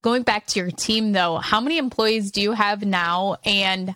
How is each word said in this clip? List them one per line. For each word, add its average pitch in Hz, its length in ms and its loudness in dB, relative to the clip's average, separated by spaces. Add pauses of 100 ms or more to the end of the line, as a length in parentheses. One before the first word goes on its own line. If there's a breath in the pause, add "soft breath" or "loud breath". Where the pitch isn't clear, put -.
Going 240 180 2
back 214 260 0
to - 120 -2
your 180 100 -2
team, 220 440 0
though, 175 240 2
how - 220 0
many 311 200 0
employees 220 500 0
do 202 100 -4
you 202 120 2
have 208 340 0
now 180 580 0
and 190 520 0